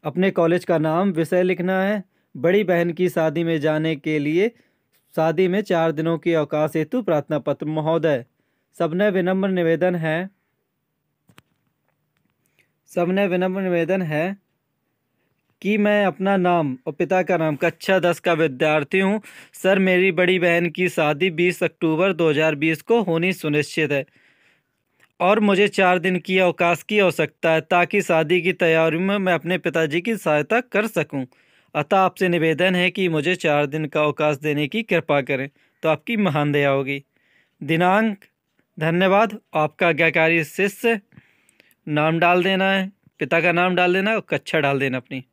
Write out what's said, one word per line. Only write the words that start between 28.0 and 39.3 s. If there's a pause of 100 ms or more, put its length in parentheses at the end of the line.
शादी
की
तैयारी
में
मैं
अपने
पिताजी
की
सहायता
कर
सकूं। (500)
अतः
आपसे
निवेदन
है
कि
मुझे
चार
दिन
का
अवकाश
देने
की
कृपा
करें (340)
तो
आपकी
महान
दया
होगी। (600)
दिनांक, (520)
धन्यवाद, (160)